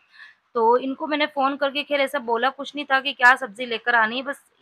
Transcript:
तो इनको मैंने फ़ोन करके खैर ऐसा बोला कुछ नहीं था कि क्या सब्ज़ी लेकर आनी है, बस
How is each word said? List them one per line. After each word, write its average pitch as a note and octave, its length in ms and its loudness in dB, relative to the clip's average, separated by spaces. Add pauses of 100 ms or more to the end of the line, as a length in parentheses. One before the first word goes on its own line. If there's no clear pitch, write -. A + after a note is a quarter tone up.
(540)
तो A#3 240 4
इनको C4+ 280 -6
मैंने D4 220 0
फ़ोन C#4 280 -2
करके C#4 260 -2
खैर C#4+ 180 -2
ऐसा C4+ 200 -2
बोला A#3 300 -2
कुछ - 240 -10
नहीं C#4+ 100 -8
था C4+ 160 0
कि C4+ 120 -6
क्या B3 240 6
सब्ज़ी B3 300 -8
लेकर A#3 300 -2
आनी A3+ 200 2
है, C4+ 60 -6
बस C4+ 200 -8 (200)